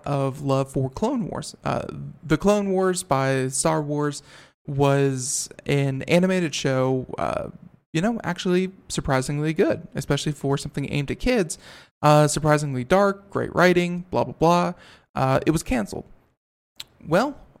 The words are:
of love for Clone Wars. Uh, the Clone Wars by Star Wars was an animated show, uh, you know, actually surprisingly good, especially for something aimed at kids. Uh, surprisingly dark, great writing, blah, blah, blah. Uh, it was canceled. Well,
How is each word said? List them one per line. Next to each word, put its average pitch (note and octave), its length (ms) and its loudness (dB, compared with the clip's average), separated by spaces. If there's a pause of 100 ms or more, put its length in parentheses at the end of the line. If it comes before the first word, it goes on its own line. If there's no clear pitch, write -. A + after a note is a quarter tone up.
of C#3 360 -4
love C3+ 300 -2
for C3 180 -2
Clone A3+ 380 -4
Wars. - 280 -10 (100)
Uh, C3+ 200 -2 (380)
the D3+ 140 2
Clone G3+ 320 2
Wars F#3 340 0
by C3+ 460 0
Star D#3 320 0
Wars D3 420 -4 (440)
was C#3 840 2 (160)
an C#3 380 0
animated F3+ 520 2
show, C3 500 0 (140)
uh, - 300 -4 (440)
you D#3+ 80 0
know, A3+ 220 0
actually F3+ 480 -2 (160)
surprisingly D3 680 -2
good, G3 400 0
especially C#3+ 380 -2
for C#3 260 -2
something D3 340 -8
aimed C#3 200 -2
at A#2 80 -6
kids. A#3 400 0 (420)
Uh, D3+ 260 6
surprisingly C#3+ 560 0
dark, G3 460 2
great A#2+ 240 -4
writing, F3 560 2
blah, A#2 140 0
blah, B2+ 100 -6
blah. F3 400 2 (400)
Uh, C3 320 2
it D#3+ 60 4
was - 120 -2
canceled. - 420 -4 (1000)
Well, B3 320 0 (220)